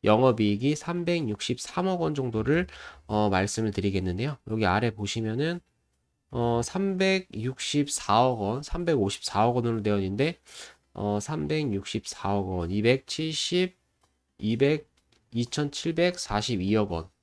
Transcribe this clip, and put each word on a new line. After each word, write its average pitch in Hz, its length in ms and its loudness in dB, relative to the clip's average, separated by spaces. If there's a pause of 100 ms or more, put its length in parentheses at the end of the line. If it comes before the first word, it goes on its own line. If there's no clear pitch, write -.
영업이익이 113 720 4
삼백육십삼억 170 1300 -2
원 160 120 0
정도를, 135 540 0 (400)
어, 107 220 2
말씀을 101 420 0
드리겠는데요. 98 680 -2 (140)
여기 110 140 0
아래 104 280 2
보시면은, 113 680 -4 (720)
어, 120 320 0
삼백육십사억 143 1800 0
원, 117 220 -2
삼백오십사억 123 920 0
원으로 117 260 0
되어 104 160 2
있는데, 104 420 -2 (540)
어, 104 260 -2
삼백육십사억 113 1300 -2
원, 90 240 -2
이백칠십, 156 1040 0 (640)
이백, 139 520 0 (420)
이천칠백사십이억 120 1600 0
원. 85 180 -6 (140)